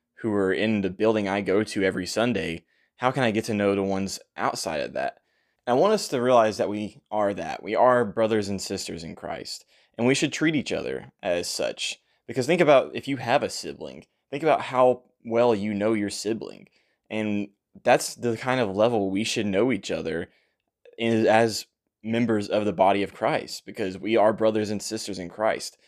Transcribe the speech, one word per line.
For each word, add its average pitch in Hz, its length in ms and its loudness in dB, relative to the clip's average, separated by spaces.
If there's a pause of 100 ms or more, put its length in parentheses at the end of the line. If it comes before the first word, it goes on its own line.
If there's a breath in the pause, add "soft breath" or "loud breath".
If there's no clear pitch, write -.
(200)
who 110 120 -2
are 95 180 2
in 104 300 0
the 98 80 -2
building 107 380 2
I 98 140 0
go 98 220 2
to 104 200 -4
every 92 240 -2
Sunday, 92 560 -2 (320)
how 127 160 0
can 135 100 -2
I 120 80 2
get 107 160 0
to 117 80 -4
know 101 220 2
the 98 80 0
ones 98 360 -2 (160)
outside 82 460 -4
of 64 120 -6
that? 67 260 -6 (480)
And 123 100 4
I - 20 4
want 202 140 4
us 214 140 0
to 139 120 -2
realize 117 380 4
that 95 120 0
we 107 320 -6 (100)
are 104 240 0
that. 80 260 -8
We 95 140 -4
are 123 280 6
brothers 107 460 0
and 98 100 -4
sisters 92 440 -8
in 82 100 -12
Christ, - 500 -12 (320 soft breath)
and 120 120 0
we 135 80 4
should 143 180 -2
treat 156 220 -2
each 123 160 -4
other 67 400 -6 (100)
as 87 260 -2
such. - 520 -6 (260)
Because 120 220 -4
think 175 140 4
about 135 340 4
if 117 120 -8
you 135 100 -4
have 123 260 0
a 95 60 -2
sibling, 73 560 -12 (260)
think 143 100 -8
about 156 200 2
how 127 420 4 (200)
well 117 300 2
you 104 220 -2
know 104 180 0
your 104 160 0
sibling. 98 580 -6 (440)
And 104 380 -2 (340)
that's 135 320 2
the 113 220 -2
kind 127 220 -2
of 98 160 -2
level 104 360 2
we 98 120 0
should 110 220 -2
know 104 260 2
each 98 200 -4
other 82 380 -4 (680)
in, 113 300 2
as 110 400 2 (340)
members 113 460 0
of 104 180 0
the 101 80 0
body 98 300 4
of 92 100 -6
Christ, - 540 -4
because 95 320 -6
we 110 180 0
are 107 160 6
brothers 107 380 2
and 101 100 -4
sisters 104 380 -8
in 87 100 -8
Christ. 101 480 -4 (100)